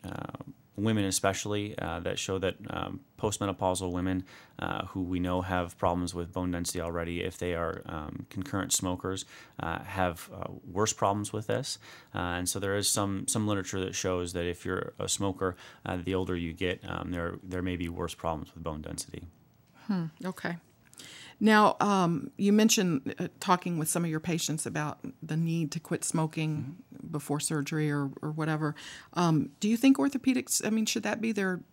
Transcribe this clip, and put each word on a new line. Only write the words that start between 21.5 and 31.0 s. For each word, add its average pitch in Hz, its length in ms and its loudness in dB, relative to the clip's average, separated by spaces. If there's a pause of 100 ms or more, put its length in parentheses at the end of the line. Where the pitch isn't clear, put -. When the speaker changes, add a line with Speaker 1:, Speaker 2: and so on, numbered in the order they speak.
Speaker 2:
um, 185 560 4
you 202 160 6
mentioned, 208 680 6
uh, 175 100 -2 (120)
talking 175 380 2
with 156 100 0
some 175 160 2
of 165 60 0
your 156 100 0
patients 160 460 -2
about 151 320 -2 (240)
the 156 140 -2
need 165 360 2
to 165 80 -4
quit - 240 -4
smoking 160 460 0
Speaker 1:
Mm-hmm. 147 600 -6
Speaker 2:
before 147 300 -2
surgery 151 500 0
or, 143 200 0 (100)
or 151 100 -4
whatever. 156 440 0 (400)
Um, 165 440 4
do 208 100 2
you 226 100 4
think 269 180 10
orthopedics, 269 680 2
I - 60 2
mean, 220 140 4
should 220 200 0